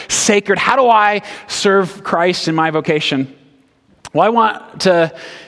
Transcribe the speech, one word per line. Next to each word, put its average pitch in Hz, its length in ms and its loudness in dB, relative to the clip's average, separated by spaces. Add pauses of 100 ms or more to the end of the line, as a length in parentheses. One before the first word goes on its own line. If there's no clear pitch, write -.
sacred? 202 500 0
How - 180 0
do 254 140 4
I 208 320 2 (260)
serve 196 560 0
Christ 180 440 0
in 160 60 -2
my 160 160 0
vocation?" 151 640 -2 (760)
Well, 165 140 2
I - 20 2
want 220 540 -2
to 170 340 2 (320)